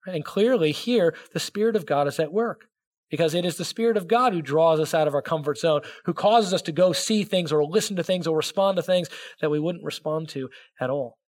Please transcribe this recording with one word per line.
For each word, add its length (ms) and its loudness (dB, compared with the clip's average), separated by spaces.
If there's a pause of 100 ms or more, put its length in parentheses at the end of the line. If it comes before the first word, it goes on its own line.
And 180 -6
clearly 460 2
here, 420 2 (180)
the 80 -4
Spirit 360 -2
of 100 -2
God 220 2
is 120 -4
at 140 -2
work, 360 -4 (420)
because 240 0
it 100 0
is 120 -2
the 80 -6
Spirit 320 0
of 100 -4
God 260 2
who 80 -2
draws 380 4
us 160 0
out 120 4
of 60 -2
our 80 2
comfort 380 -4
zone, 220 2 (240)
who 100 -2
causes 360 4
us 120 -2
to 80 -6
go 200 4
see 320 0
things 280 -2
or 120 2
listen 340 0
to 60 -2
things 220 -2
or 100 0
respond 420 0
to 40 -2
things 280 0 (320)
that 100 0
we 80 0
wouldn't 240 -4
respond 460 -6
to 200 -8 (300)
at 100 -2
all. 300 -6 (100)